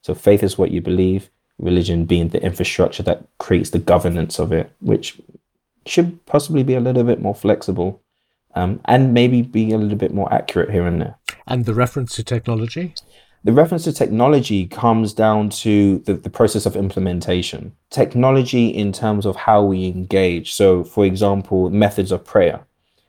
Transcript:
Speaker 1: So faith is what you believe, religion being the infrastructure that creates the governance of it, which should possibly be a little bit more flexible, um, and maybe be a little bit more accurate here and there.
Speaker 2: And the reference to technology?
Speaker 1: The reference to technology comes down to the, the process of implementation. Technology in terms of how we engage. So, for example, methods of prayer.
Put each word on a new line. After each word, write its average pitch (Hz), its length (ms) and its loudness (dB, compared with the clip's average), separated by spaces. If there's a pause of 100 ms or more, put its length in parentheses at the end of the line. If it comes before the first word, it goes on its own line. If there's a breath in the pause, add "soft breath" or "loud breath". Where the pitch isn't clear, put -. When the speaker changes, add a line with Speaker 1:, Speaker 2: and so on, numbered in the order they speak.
Speaker 1:
So 90 140 -6
faith 104 260 4
is 98 160 -2
what 92 140 0
you 87 100 -4
believe, 92 480 0 (300)
religion 87 460 0
being 82 240 2
the - 140 -2
infrastructure - 600 -2
that - 200 -4 (140)
creates - 320 0
the 90 100 -2
governance 85 600 0
of 80 120 -2
it, 80 280 -2
which - 400 -4 (680)
should 175 400 -2
possibly 143 380 0
be 131 100 0
a 127 60 0
little 123 240 2
bit 120 180 0
more 101 140 -4
flexible, 95 680 -2 (540)
um, 90 300 -2
and 127 280 4
maybe 123 300 4
be 110 280 0
a 110 60 0
little 104 200 -2
bit 98 160 -2
more 98 200 -2
accurate - 380 -2
here 87 160 0
and 85 140 -2
there. - 140 -8 (300 loud breath)
Speaker 2:
And 123 200 -2
the 113 80 -4
reference 123 420 -2
to 113 80 -8
technology? 120 720 -6 (480 loud breath)
Speaker 1:
The 107 100 2
reference 165 300 2
to 160 100 -2
technology 117 720 2
comes 113 480 0
down 107 360 2
to 101 500 2
the, 101 160 -2
the - 160 -12
process 107 340 0
of 95 100 -2
implementation. 92 1000 -4 (160)
Technology 123 800 2
in 101 220 -2
terms 104 340 -4
of 95 100 -2
how 107 260 4
we 95 240 0
engage. 92 680 -2
So, 92 280 4
for 101 220 0
example, 95 640 0
methods 101 420 0
of 92 140 -4
prayer. 90 360 2 (480)